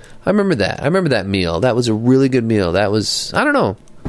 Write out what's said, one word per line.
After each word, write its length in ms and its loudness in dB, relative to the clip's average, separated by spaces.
I 60 0
remember 240 2
that. 260 -2
I 40 -10
remember 260 0
that 160 0
meal. 340 0
That 140 2
was 140 0
a 60 0
really 340 4
good 160 0
meal. 280 0
That 200 0
was, 420 -4
I 100 0
don't 80 0
know. 240 0